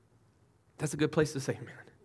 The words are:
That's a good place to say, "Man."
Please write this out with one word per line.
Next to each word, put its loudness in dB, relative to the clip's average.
That's 0
a -4
good 4
place 4
to -4
say, -2
"Man." -14